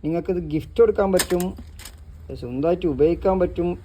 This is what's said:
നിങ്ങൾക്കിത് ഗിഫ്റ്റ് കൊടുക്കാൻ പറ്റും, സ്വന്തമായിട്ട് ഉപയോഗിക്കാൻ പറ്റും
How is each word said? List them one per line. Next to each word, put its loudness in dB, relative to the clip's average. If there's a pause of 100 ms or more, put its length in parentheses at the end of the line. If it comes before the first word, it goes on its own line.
നിങ്ങൾക്കിത് 0 (120)
ഗിഫ്റ്റ് -4
കൊടുക്കാൻ 4
പറ്റും, 0 (960)
സ്വന്തമായിട്ട് 0
ഉപയോഗിക്കാൻ 4
പറ്റും 0 (160)